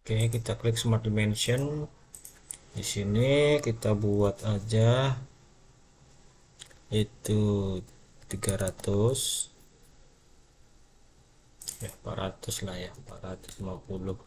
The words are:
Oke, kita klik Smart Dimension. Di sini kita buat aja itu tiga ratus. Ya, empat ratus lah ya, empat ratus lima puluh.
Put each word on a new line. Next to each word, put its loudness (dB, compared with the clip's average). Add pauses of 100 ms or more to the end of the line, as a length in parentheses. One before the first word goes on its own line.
Oke, 0
kita -2
klik 0
Smart 2
Dimension. 0 (880)
Di -6
sini 4
kita 0
buat 2
aja 4 (1800)
itu 0 (920)
tiga -2
ratus. 0 (2250)
Ya, -10
empat -10
ratus -6
lah -8
ya, -10
empat -18
ratus -14
lima -8
puluh. -8 (100)